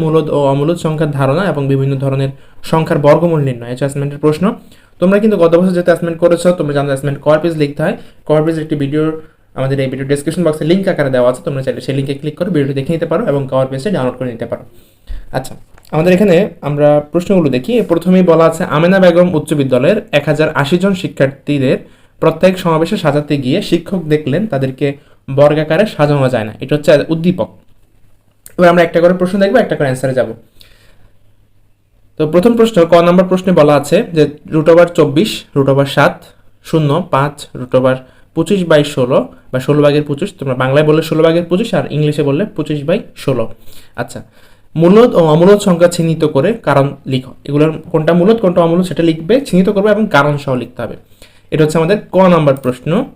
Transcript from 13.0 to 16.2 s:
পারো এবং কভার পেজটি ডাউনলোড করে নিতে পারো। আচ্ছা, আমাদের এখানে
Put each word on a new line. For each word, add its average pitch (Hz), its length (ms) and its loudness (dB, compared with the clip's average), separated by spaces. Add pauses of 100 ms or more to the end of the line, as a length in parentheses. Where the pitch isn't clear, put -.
পারো 160 180 -2
এবং 143 100 0 (100)
কভার 131 200 0
পেজটি 135 260 -6
ডাউনলোড 127 220 -4
করে 127 160 -6
নিতে 110 160 -10
পারো। - 120 -8 (760)
আচ্ছা, - 160 -8 (420)
আমাদের 175 220 2
এখানে 190 200 4 (320)